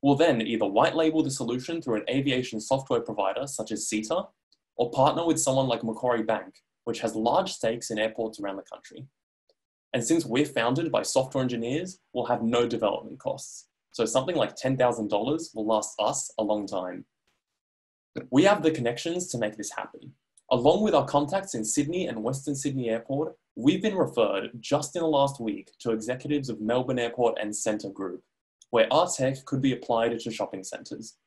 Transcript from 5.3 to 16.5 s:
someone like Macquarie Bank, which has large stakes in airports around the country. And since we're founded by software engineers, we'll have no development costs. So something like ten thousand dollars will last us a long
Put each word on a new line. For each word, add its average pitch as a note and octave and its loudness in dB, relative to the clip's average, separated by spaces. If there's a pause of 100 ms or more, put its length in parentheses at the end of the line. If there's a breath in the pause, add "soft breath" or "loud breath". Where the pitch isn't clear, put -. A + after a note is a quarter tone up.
someone C3 2
like A#2 0
Macquarie A#2 0
Bank, G2 -2 (300)
which A2+ -6
has A2 -2
large C#3 2
stakes A#2 -4
in G#2 -4
airports A2 -4
around G2 -6
the G2 -12
country. - -18 (880)
And A#2+ -2
since - 2
we're - 2
founded C3+ 0
by G#2+ 2
software C3+ 0
engineers, B2+ -4 (140)
we'll B2 -2
have A#2+ 0
no A#2+ 2
development - -2
costs. - -8 (240)
So A#2 0
something C3+ 0
like A#2 0
ten C3 0
thousand A#2 2
dollars A#2 -2
will A2 -4
last G#2+ 0
us - 0
a A2 0
long G#2 -2